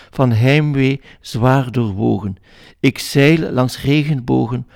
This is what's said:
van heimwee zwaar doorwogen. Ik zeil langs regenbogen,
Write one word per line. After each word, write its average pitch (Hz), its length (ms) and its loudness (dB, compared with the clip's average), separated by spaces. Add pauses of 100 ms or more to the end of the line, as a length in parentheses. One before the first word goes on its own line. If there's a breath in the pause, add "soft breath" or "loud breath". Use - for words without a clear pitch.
van 131 220 0
heimwee 135 720 2 (200 loud breath)
zwaar 127 500 0
doorwogen. 107 640 -2 (440 loud breath)
Ik - 180 0
zeil 151 540 2
langs 127 300 -2
regenbogen, 127 960 -2